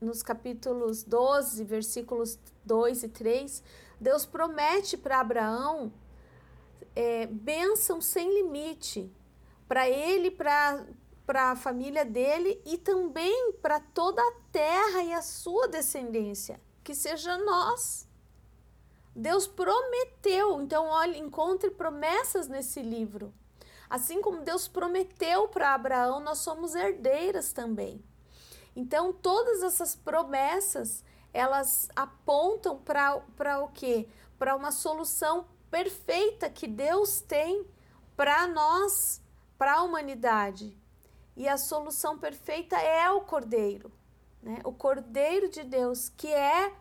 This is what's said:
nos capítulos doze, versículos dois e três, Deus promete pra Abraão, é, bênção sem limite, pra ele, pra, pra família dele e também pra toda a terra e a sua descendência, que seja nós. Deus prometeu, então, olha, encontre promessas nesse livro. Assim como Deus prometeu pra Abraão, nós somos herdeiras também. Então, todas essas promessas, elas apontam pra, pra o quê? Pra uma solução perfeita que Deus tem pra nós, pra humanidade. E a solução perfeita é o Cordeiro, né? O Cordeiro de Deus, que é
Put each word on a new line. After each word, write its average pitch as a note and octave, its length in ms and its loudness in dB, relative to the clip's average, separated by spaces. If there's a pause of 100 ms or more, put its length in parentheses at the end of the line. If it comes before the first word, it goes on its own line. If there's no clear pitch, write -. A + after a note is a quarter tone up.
nos A3+ 220 -4
capítulos A#3+ 840 -4
doze, B3 580 2
versículos A3+ 760 -4 (260)
dois A#3 380 2
e A3+ 60 -6
três, B3 540 -2 (380)
Deus C4+ 240 2
promete E4 720 0
pra C4 240 2
Abraão, A#3 720 0 (1040)
é, A#3 300 0
bênção D#4+ 720 0
sem F4+ 320 0
limite, D4+ 800 -2 (560)
pra B3+ 180 4
ele, E4+ 440 2
pra, D4 560 2 (400)
pra C4 280 2
família C4 500 -2
dele D4 600 0
e E4 140 -4
também F#4 840 0
pra D4+ 180 2
toda F#4+ 440 0
a A#4+ 100 4 (180)
terra F4+ 520 2
e E4+ 100 -2
a E4+ 80 -2
sua F#4+ 480 -2
descendência, A#3 920 -4 (240)
que D4 120 -10
seja D#4+ 420 -4
nós. G#4 720 0 (1080)
Deus E4 300 2
prometeu, G4+ 1120 0
então, D#4 260 0
olha, D#4+ 300 2
encontre F4 540 0
promessas D#4+ 800 -2
nesse C4+ 340 -6
livro. G#3+ 500 -6 (560)
Assim E4 320 -4
como F#4 220 -2
Deus E4+ 240 -2
prometeu F4+ 800 0
pra D#4 260 2
Abraão, B3+ 460 2
nós D4 200 -4
somos E4 360 -6
herdeiras F4 800 0
também. G#3 500 -6 (720)
Então, D4 380 0
todas G4+ 500 2
essas F4 320 -2
promessas, C#4 1120 -2 (280)
elas C4+ 640 0
apontam D4+ 840 0
pra, C#4+ 420 0 (160)
pra C#4+ 260 -2
o C#4+ 60 -6
quê? A#3+ 400 -2 (280)
Pra C4+ 200 2
uma C#4+ 160 -4
solução D#4+ 720 -2 (240)
perfeita F#4 800 -2
que - 160 -12
Deus D#4+ 540 0
tem E4+ 440 0 (520)
pra D4 320 4
nós, E4+ 760 2 (340)
pra C#4+ 280 4
humanidade. A3+ 920 0 (600)
E B3+ 100 -4
a C#4 100 2
solução D4+ 640 -4
perfeita D#4 580 -6
é D#4+ 340 4
o G4 100 4
Cordeiro, A3 720 -2 (500)
né? A3+ 220 -10
O B3+ 80 -6
Cordeiro C#4 760 0
de D#4 140 -10
Deus, B3+ 460 -2
que - 240 -8
é D#4+ 480 4